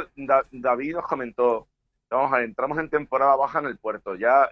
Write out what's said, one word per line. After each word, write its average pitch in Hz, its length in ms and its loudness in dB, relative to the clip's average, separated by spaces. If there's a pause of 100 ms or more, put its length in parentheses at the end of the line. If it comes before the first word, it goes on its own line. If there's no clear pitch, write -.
(160)
Da-, 139 360 2
David 127 440 -2
nos 170 100 -6
comentó, 123 640 -2 (420)
"Vamos 135 240 0
a 131 40 4
ver, 120 80 0
entramos 131 340 -4
en 156 100 -4
temporada 139 460 2
baja 139 240 0
en 147 80 -4
el 113 100 -8
puerto, 101 380 -8
ya, 123 360 4